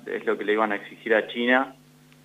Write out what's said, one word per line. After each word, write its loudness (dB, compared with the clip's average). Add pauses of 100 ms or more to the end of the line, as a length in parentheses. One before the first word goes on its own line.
es -6
lo 0
que -6
le 2
iban 2
a -2
exigir -2
a 2
China, 0 (500)